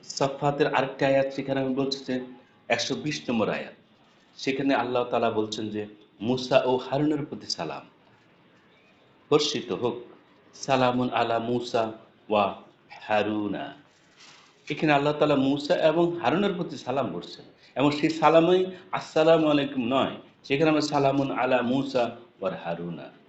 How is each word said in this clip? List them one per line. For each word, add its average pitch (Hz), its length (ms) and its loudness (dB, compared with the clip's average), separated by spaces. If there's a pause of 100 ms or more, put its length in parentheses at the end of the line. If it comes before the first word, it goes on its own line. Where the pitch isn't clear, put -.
সফফাতের 143 720 0
আরেকটা 135 320 0
আয়াত, 135 260 2
সেখানে 135 280 -4
আমি 131 140 -2
বলছি 131 300 -2
যে 127 200 -4 (420)
একশো 120 280 -2
বিশ 147 340 -8
নম্বর 110 200 0
আয়াত, - 240 -6 (640)
সেখানে 139 360 0
আল্লাহ 120 300 0
তাআলা 117 280 0
বলছেন 107 380 -4
যে 104 180 -6 (340)
মুসা 127 380 2
ও 127 180 2
হারুনের 147 480 -2
প্রতি 104 220 -14
সালাম 147 420 -8 (1400)
বর্ষিত 143 420 0
হোক, 101 340 -4 (480)
সালামুন 127 560 0
আলা 113 300 0
মুসা 117 520 -2 (380)
ওয়া 101 320 2 (460)
হারুনা। 104 680 -2 (960)
এখানে 151 240 2
আল্লাহ 143 200 2
তাআলা 147 220 2
মুসা 139 400 0
এবং 170 440 2
হারুনের 180 340 0
প্রতি 165 240 -8
সালাম 127 360 -4
বর্ষেন - 320 -12 (300)
এবং 143 160 4
সেই 151 180 0
সালামই 165 560 6 (260)
আসসালামু 160 560 4
আলাইকুম 139 380 0
নয়, 120 300 0 (280)
সেখানে 151 260 2
আমরা 151 120 2
সালামুন 139 500 2
আলা 123 300 2
মুসা 123 560 0 (240)
ওয়া 92 220 -4
হারুনা। 85 480 -8 (180)